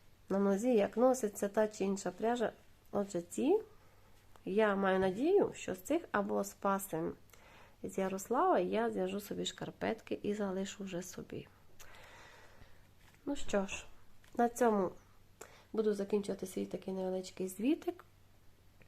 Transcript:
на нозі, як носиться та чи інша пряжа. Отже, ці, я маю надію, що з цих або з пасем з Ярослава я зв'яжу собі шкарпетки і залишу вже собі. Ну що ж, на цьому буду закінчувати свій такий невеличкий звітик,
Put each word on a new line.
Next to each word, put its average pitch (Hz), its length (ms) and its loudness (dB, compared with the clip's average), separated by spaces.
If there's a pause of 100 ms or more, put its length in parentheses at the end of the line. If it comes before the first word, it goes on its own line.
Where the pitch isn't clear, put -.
(300)
на 190 80 2
нозі, 202 360 4
як 202 220 4
носиться 233 520 4
та 214 200 2
чи 208 160 -4
інша 190 260 0
пряжа. 220 420 0 (400)
Отже, 202 300 -2
ці, 285 380 2 (840)
я 202 320 2
маю 190 220 4
надію, 240 560 4
що - 200 -6
з - 40 -8
цих 339 240 0 (100)
або 202 320 0
з 202 100 -10
пасем 196 580 -2 (680)
з 202 160 -6
Ярослава 226 600 2
я 202 320 2
зв'яжу 196 300 -2
собі 180 240 -6
шкарпетки 185 800 -6
і 202 120 -2
залишу 196 500 -4
вже 185 180 -6
собі. - 460 -12 (1800)
Ну 285 100 -2
що 196 300 0
ж, - 200 -10 (500)
на 240 120 4
цьому 214 420 4 (840)
буду 214 220 2
закінчувати 196 520 -2
свій 196 200 -6
такий 190 280 -8
невеличкий 185 540 -4
звітик, 294 560 -2 (840)